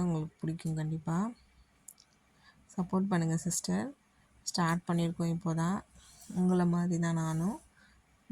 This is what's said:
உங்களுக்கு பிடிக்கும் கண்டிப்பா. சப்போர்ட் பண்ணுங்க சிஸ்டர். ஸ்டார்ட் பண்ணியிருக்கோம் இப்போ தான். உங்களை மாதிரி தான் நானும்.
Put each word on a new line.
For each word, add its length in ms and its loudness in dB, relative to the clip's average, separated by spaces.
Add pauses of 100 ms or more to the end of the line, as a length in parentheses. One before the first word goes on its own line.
உங்களுக்கு 380 -4
பிடிக்கும் 360 -4
கண்டிப்பா. 380 -2 (1600)
சப்போர்ட் 360 0
பண்ணுங்க 340 2
சிஸ்டர். 400 -2 (640)
ஸ்டார்ட் 380 0
பண்ணியிருக்கோம் 460 0
இப்போ 260 -2
தான். 160 0 (640)
உங்களை 360 6
மாதிரி 300 0
தான் 180 2
நானும். 320 0 (760)